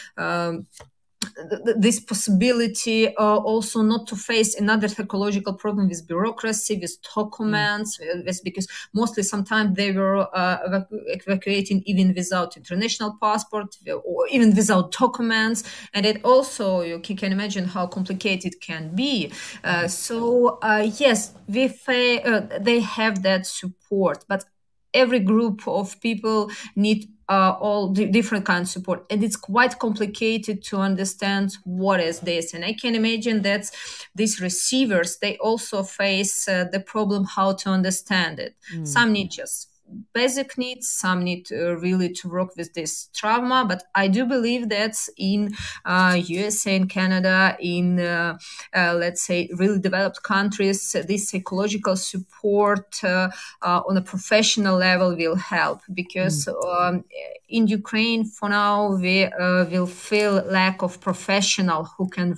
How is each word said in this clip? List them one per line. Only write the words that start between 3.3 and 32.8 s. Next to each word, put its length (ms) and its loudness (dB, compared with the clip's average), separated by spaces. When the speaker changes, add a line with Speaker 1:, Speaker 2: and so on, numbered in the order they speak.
Speaker 1:
also 460 0
not 240 2
to 80 -8
face 440 0
another 280 4
psychological 680 -2
problem 340 0
with 200 -4
bureaucracy, 720 -2
with 160 -8
documents, 840 -2
Speaker 2:
Mm. 20 -20
Speaker 1:
uh, 240 -6
with, 180 -4
because 240 -6
mostly 280 0
sometimes 540 0
they 160 0
were, 260 2
uh, 220 2
evacu-, 380 -4
evacuating 800 -2
even 300 4
without 420 -2
international 640 -4
passport, 540 -2
uh, 40 -4
or 380 -2
even 260 6
without 360 4
documents. 720 0
And 140 2
it 180 2
also, 560 4
you 180 -4
can, 180 -8
can 140 -2
imagine 340 -2
how 200 -4
complicated 680 -4
it 60 -20
can 340 -10
be. 360 -2
Uh, 200 0
Speaker 2:
Mm. 80 -2
Speaker 1:
so, 720 2
uh, 340 2
yes, 360 4
we 200 2
fa-, 600 0
uh, 320 0
they 200 4
have 420 -2
that 240 2
support, 840 -2
but 160 -2
every 260 4
group 480 2
of 340 -2
people 500 0
need, 320 2
uh, 320 4
all 320 0
di-, 180 2
different 320 2
kinds 260 0
of 40 -8
support. 360 -6
And 140 2
it's 140 -2
quite 420 0
complicated 840 -2
to 160 -4
understand 840 -2
what 380 0
is 180 -2
this. 340 -4
And 120 -8
I 80 -4
can 200 -4